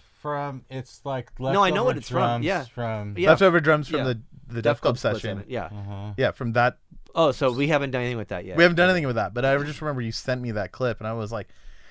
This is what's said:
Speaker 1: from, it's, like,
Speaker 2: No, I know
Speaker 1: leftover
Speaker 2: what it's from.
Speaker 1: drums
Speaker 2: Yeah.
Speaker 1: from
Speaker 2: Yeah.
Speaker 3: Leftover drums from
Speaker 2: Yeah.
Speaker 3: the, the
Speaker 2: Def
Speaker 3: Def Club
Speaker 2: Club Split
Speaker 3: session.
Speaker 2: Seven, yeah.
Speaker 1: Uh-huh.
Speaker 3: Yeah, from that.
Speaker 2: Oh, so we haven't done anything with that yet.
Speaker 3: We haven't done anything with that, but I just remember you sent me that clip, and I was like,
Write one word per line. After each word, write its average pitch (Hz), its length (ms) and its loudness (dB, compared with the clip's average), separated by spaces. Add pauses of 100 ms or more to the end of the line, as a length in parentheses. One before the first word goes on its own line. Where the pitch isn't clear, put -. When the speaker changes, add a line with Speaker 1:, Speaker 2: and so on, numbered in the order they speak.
(220)
Speaker 1:
from, 143 480 -6
it's, 131 360 -12
like, 131 340 -6
Speaker 2:
No, 127 80 -4 (160)
I 185 60 4
know 196 160 0
Speaker 1:
leftover - 0 -
Speaker 2:
what 240 120 0
it's 120 120 -10
from. 123 100 -2
Speaker 1:
drums 120 260 0
Speaker 2:
Yeah. 170 200 -2
Speaker 1:
from 110 520 -6
Speaker 2:
Yeah. 175 120 6
Speaker 3:
Leftover 170 320 8
drums 151 260 4
from 156 120 -2
Speaker 2:
Yeah. 127 40 -2
Speaker 3:
the, 127 100 0 (340)
the 117 140 -8
Speaker 2:
Def - 20 -2
Speaker 3:
Def 147 180 2
Club - 0 -
Speaker 2:
Club 127 160 2
Split 110 180 0
Speaker 3:
session. 104 220 -6
Speaker 2:
Seven, 101 140 -10
yeah. 110 160 -6
Speaker 1:
Uh-huh. 101 500 -10
Speaker 3:
Yeah, 123 140 2
from 120 220 -4
that. 120 240 2 (380)
Speaker 2:
Oh, 160 160 4
so 131 220 0
we 143 160 0
haven't 139 220 2
done 123 100 -2
anything 120 160 -2
with 107 100 -8
that 90 160 -8
yet. 90 140 -10
Speaker 3:
We 165 60 6
haven't 175 120 6
done 175 140 4
anything 175 180 0
with 123 80 -2
that, 101 180 -2
but 120 120 -2
I 135 180 2
just 147 160 -8
remember 147 220 -4
you 113 100 -4
sent 127 300 -6
me 123 100 -4
that 104 220 -4
clip, 123 260 -2
and 110 80 -8
I 110 60 -4
was 110 180 -6
like, 107 160 -6 (440)